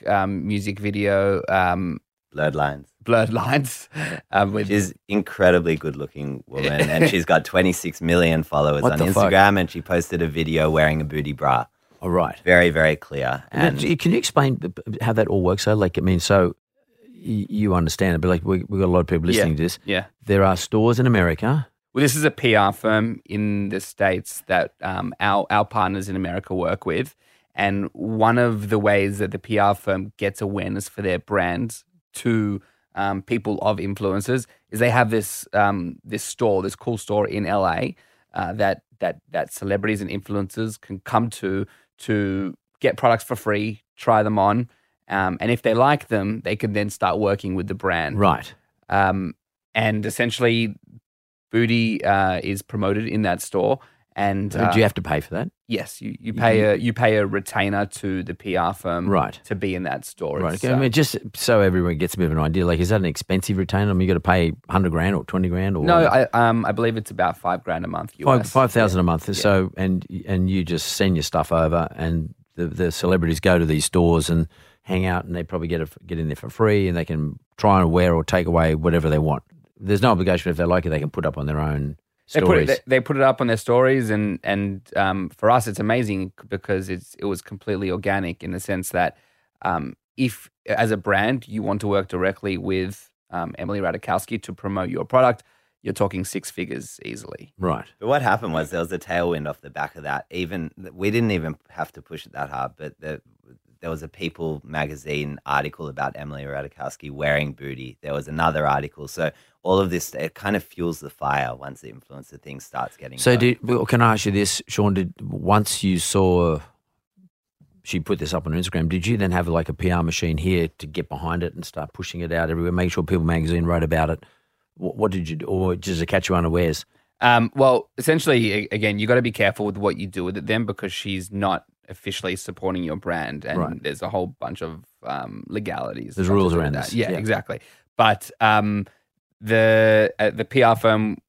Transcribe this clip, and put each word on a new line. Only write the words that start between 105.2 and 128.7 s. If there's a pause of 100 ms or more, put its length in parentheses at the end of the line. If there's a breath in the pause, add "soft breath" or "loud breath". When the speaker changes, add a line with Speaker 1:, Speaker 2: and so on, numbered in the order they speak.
Speaker 2:
article
about
Emily
Ratajkowski
wearing
booty.
There
was
another
article.
So (320 soft breath)
all
of
this,
it
kind
of
fuels
the
fire
once
the
influencer
thing
starts
getting
Speaker 3:
So
Speaker 2:
going.
Speaker 3:
did, (100)
well,
can
I
ask
you
this,
Sean?
Did,
once
you
saw (1200)
she
put
this
up
on
Instagram,
did
you
then
have,
like,
a
P
R
machine
here (100)
to
get
behind
it
and
start
pushing
it
out
everywhere,
make
sure
People
magazine
wrote
about
it? (500 soft breath)
What,
what
did
you
do?
Or
does
it
catch
you
unawares? (360)
Speaker 1:
Um,
well,
essentially,
a-,